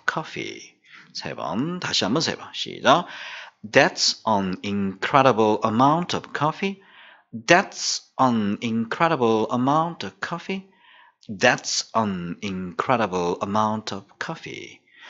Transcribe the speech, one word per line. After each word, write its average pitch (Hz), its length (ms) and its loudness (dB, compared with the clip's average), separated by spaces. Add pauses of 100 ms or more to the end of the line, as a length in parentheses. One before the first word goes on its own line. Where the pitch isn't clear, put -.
coffee. - 720 -8 (340)
세 76 220 -10
번. 104 440 -4
다시 - 260 -2
한번 135 160 0
세 123 140 -2
번. - 180 -14
시작. - 520 2 (640)
That's - 560 4
an 98 380 0
incredible 104 1000 4
amount 135 520 2
of - 180 -8
coffee. 190 480 -4 (520)
That's - 680 2 (160)
an 110 440 2
incredible 113 880 2
amount 151 540 0
of - 160 -12
coffee. 190 480 -8 (600)
That's 123 640 0
an 92 480 -2
incredible 92 1000 -2
amount 107 500 -2
of 98 120 -12 (180)
coffee. - 560 -12 (300)